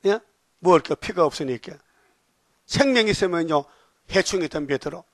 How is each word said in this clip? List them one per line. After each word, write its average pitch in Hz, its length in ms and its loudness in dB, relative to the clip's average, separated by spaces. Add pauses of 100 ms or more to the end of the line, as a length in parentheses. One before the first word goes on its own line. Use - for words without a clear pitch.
예? 202 140 0 (380)
먹을 175 220 6
게 - 160 -4
피가 175 280 -2
없으니까. 139 500 -6 (920)
생명 247 420 2
있으면요, 165 560 0 (460)
해충이 185 380 -2
덤벼들어. 147 640 -6